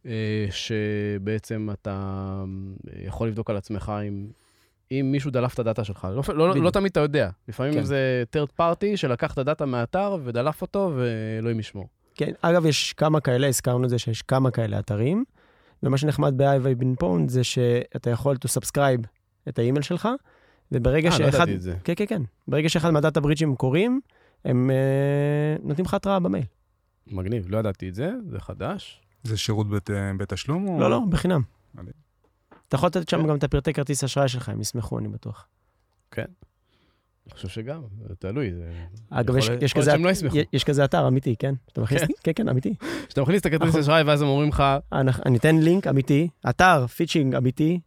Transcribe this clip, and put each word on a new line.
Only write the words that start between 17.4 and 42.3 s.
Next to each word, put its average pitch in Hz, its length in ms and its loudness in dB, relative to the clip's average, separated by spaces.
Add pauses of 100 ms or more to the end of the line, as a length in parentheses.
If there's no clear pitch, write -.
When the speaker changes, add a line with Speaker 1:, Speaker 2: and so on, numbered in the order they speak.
Speaker 2:
שאתה 120 680 0
יכול 127 260 0 (100)
to - 20 -2 (120)
subscribe 131 460 0 (420)
את 139 100 -6
האימייל 127 240 0
שלך, 175 260 -4 (640)
וברגע 131 380 2
Speaker 1:
אה, 156 80 4
לא - 0 -
Speaker 2:
שאחד 143 160 4
Speaker 1:
ידעתי 117 200 2
את 92 80 -6
זה. 90 120 -6 (100)
Speaker 2:
כן, - 120 -2
כן, 208 120 -2
כן. 170 140 -4 (260)
ברגע 151 200 0
שאחד 170 220 2
מהדאטה 151 300 2
ברידג'ים 147 360 0
קורים, 190 440 2 (440)
הם, 127 260 2
אה, 131 60 2 (840)
נותנים 147 220 -2
לך 175 100 -2
התראה 196 260 0
במייל. 175 240 -2 (600)
Speaker 1:
מגניב, 98 420 -6
לא 101 100 -2
ידעתי 98 300 -4
את 92 60 -10
זה, 131 160 -4 (200)
זה 107 100 -10
חדש. - 640 -10 (200)
Speaker 3:
זה 110 140 -4
שירות 107 320 -2
בת-, 101 220 -4
אה, 98 280 -2
בתשלום 139 500 -4
או 170 120 -2
Speaker 2:
לא, - 100 2
לא, 233 180 0
בחינם. 170 340 2 (320)
Speaker 3:
מדהים. - 180 -16 (760)
Speaker 2:
אתה - 60 -2
יכול 143 120 2
לתת 175 220 0
שם 165 140 0
Speaker 1:
כן. 156 60 2
Speaker 2:
גם 151 80 2
את 143 80 0
הפרטי 147 280 0
כרטיס 143 320 -2
אשראי 139 240 2
שלך, 123 200 -4
הם 107 120 -6
ישמחו, 110 380 -6
אני 110 100 -4
בטוח. 107 380 -12 (640)
Speaker 1:
כן. - 140 -6 (1000)
אני - 80 -20
חושב - 140 -12
שגם, 127 340 -10 (260)
זה 98 100 -12
תלוי, 104 360 -6
זה 85 180 -10 (380)
Speaker 2:
אגב, 127 180 -2
Speaker 1:
יכול 127 100 2
Speaker 2:
יש, 120 100 2
Speaker 1:
להיות, 120 140 -2
Speaker 2:
יש 139 80 2
Speaker 1:
יכול 160 100 2
להיות 147 80 4
Speaker 2:
כזה 147 80 4
Speaker 1:
שהם 160 80 2
לא 180 60 4
Speaker 2:
את-, 190 60 2
Speaker 1:
ישמחו. 156 200 -2 (160)
Speaker 2:
יש 135 120 0
כזה 143 200 2
אתר 139 240 2
אמיתי, 131 300 2
כן? 139 160 -2 (180)
אתה - 80 -6
מכניס 131 220 2
Speaker 1:
כן? 156 40 2 (160)
Speaker 2:
כן, 165 140 0